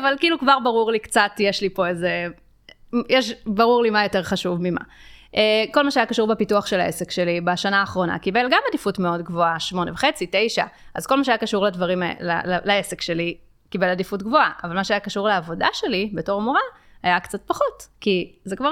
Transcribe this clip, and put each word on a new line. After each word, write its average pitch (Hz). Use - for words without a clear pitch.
אבל 269
כאילו 330
כבר 262
ברור 226
לי 220
קצת, 208
יש 196
לי 196
פה 185
איזה, 175
יש, 247
ברור 233
לי 226
מה 214
יותר 190
חשוב 180
ממה. 175
אה, 208
כל 294
מה 285
שהיה 247
קשור 220
בפיתוח 202
של 190
העסק 175
שלי 175
בשנה 180
האחרונה, 185
קיבל 226
גם 349
עדיפות 240
מאוד 175
גבוהה, 165
שמונה 180
וחצי, 196
תשע. 220
אז 165
כל 269
מה 277
שהיה 233
קשור 208
לדברים 180
ה-, 170
ל-, 170
ל-, 180
לעסק 196
שלי, 170
קיבל 185
עדיפות 185
גבוהה. 226
אבל 170
מה 190
שהיה 208
קשור 202
לעבודה 175
שלי, 214
בתור 202
מורה, 254
היה 180
קצת -
פחות. -
כי 185
זה 190
כבר 262